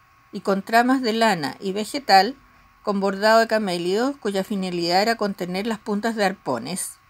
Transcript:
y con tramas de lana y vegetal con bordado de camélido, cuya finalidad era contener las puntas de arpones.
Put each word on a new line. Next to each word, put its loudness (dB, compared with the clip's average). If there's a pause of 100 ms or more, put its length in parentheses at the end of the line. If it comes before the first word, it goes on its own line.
(320)
y -10
con 0
tramas 2
de 0
lana 0
y -6
vegetal 2 (480)
con -2
bordado 4
de 4
camélido, -2
cuya -2
finalidad -2
era 0
contener -4
las -4
puntas -4
de 0
arpones. -6 (120)